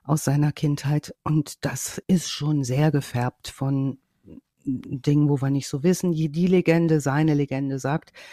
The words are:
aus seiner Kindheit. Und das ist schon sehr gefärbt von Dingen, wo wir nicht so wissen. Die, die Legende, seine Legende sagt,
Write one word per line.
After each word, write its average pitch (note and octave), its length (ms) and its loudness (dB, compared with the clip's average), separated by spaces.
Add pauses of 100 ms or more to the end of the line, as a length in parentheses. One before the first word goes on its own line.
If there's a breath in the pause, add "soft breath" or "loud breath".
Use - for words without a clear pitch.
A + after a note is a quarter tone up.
aus D3+ 200 0
seiner D3 280 2
Kindheit. D3 600 -2 (100)
Und D3+ 420 -2
das - 400 -8
ist F#3 240 0
schon D3 340 -2
sehr C#3 260 2
gefärbt B2+ 580 -2
von C3+ 500 -2 (720)
Dingen, C#3+ 600 0
wo C#3+ 100 2
wir C3+ 80 0
nicht C#3 180 0
so C#3 160 -6
wissen. F3+ 300 2
Die, D#3+ 160 0
die E3 180 0
Legende, E3+ 540 4
seine D3 320 2
Legende C3+ 460 -2
sagt, C#3 340 -4 (200 loud breath)